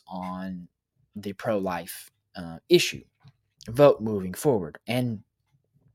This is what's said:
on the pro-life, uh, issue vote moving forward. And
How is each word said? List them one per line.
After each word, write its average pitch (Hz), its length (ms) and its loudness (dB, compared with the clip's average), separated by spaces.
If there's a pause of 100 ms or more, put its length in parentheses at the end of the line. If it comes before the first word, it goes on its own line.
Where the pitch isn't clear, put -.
on 92 600 -10 (480)
the 104 160 -10
pro-life, 95 800 -6 (240)
uh, 85 220 -12 (100)
issue - 360 2 (680)
vote 135 320 8
moving 98 320 -2
forward. 95 520 0
And 120 380 -2 (720)